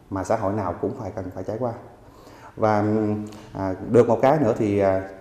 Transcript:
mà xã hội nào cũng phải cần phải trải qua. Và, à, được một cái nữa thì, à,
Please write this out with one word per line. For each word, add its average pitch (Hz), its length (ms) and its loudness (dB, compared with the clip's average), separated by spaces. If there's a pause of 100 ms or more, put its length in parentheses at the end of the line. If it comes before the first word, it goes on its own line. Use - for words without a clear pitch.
(100)
mà 95 140 -4
xã 110 120 0
hội 98 160 -2
nào 95 280 -2
cũng 101 200 -2
phải 98 100 -8
cần 98 140 -8 (100)
phải 92 100 -10
trải 104 140 -6
qua. 120 140 -4 (840)
Và, 107 280 4 (680)
à, 95 220 -4 (160)
được 117 180 6
một 113 140 2
cái 143 160 6
nữa 113 200 2
thì, 101 200 2
à, 95 300 2 (120)